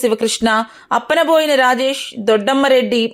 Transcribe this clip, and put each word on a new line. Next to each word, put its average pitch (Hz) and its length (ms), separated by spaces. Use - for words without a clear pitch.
శివకృష్ణ, 220 480
అప్పనబోయిన 311 560
రాజేష్, 262 400
దొడ్డమ్మరెడ్డి, 247 720